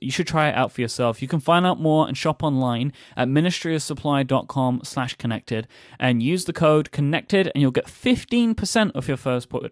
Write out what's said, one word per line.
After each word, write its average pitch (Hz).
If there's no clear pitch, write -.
You 131
should 165
try 156
it -
out 123
for -
yourself. 117
You 131
can 165
find 170
out 180
more 156
and 135
shop -
online 131
at 123
ministry 165
of 151
supply 143
dot 131
com 127
slash 127
connected 110
and 123
use 175
the -
code 156
connected, 160
and 139
you'll 135
get -
fifteen 240
percent 214
off 131
your 139
first 127
pu-, 120